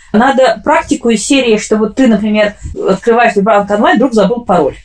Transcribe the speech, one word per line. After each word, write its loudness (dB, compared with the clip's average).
Надо 2
практику -2
из -2
серии, 2
что -4
вот -4
ты, 2
например, 0
открываешь 0
Сбербанк 0
онлайн, 0
вдруг 0
забыл 0
пароль. 0